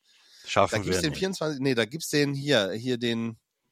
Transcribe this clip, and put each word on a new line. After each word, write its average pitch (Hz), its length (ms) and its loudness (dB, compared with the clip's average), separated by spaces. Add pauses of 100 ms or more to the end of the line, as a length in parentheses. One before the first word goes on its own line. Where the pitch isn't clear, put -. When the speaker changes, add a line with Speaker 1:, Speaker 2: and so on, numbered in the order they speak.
(460)
Speaker 1:
Schaffen 98 260 4
Speaker 2:
da 110 100 0
gibt's 92 160 0
Speaker 1:
wir 87 40 0
Speaker 2:
den 156 100 0
Speaker 1:
nicht. 139 80 -8
Speaker 2:
vierundzwanzig, 160 420 -4
nee, 135 120 2
da 113 120 2
gibt's 156 240 -10
den 143 240 2
hier, 139 380 2
hier 120 260 -4
den, 117 400 -2 (340)